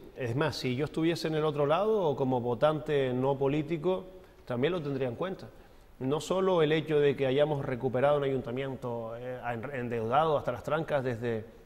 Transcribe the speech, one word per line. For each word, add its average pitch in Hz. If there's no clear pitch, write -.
Es 120
más, 147
si 127
yo 143
estuviese 160
en 160
el 151
otro 147
lado, 196
o 151
como 127
votante 139
no 131
político, 156
también 127
lo 175
tendría 135
en 117
cuenta. 175
No 135
solo 185
el 151
hecho 156
de 143
que 135
hayamos 143
recuperado 131
un 143
ayuntamiento, 123
eh, 127
en-, 113
endeudado 123
hasta 127
las 120
trancas 147
desde, 117